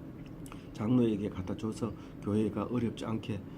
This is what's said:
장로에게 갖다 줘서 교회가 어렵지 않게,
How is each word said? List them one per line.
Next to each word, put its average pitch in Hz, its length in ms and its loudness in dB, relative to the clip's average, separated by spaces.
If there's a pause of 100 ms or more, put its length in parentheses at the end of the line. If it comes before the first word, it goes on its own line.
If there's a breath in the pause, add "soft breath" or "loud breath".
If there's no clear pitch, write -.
(760 loud breath)
장로에게 110 560 6
갖다 95 260 -4
줘서 110 360 -2 (300 loud breath)
교회가 104 420 2
어렵지 120 420 0
않게, 107 340 -2 (180 loud breath)